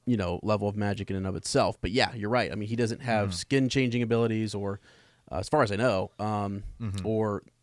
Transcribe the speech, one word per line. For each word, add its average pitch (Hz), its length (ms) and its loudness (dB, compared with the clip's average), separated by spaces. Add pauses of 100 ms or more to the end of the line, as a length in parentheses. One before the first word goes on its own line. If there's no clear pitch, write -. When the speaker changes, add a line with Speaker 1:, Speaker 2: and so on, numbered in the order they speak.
Speaker 1:
you 123 120 2
know, 87 260 0
level 104 240 2
of 104 80 -2
magic 101 340 -2
in 98 60 -2
and 95 100 -2
of 95 120 -4
itself. - 420 0
But 90 120 -4
yeah, 120 220 2
you're 104 160 -4
right. 117 220 2
I 95 40 -6
mean, 104 120 -6
he 117 80 -4
doesn't 117 280 0
have 107 260 2
Speaker 2:
Mm-hmm. 90 60 -4
Speaker 1:
skin 135 340 0
changing 123 320 0
abilities 113 520 0
or, 98 280 -6 (500)
uh, 73 60 -4
as 95 100 -4
far 151 160 4
as 101 80 2
I 98 60 0
know, 101 420 2
um, 101 440 -2 (180)
Speaker 2:
Mm-hmm. 101 260 -4
Speaker 1:
or 110 360 0 (200)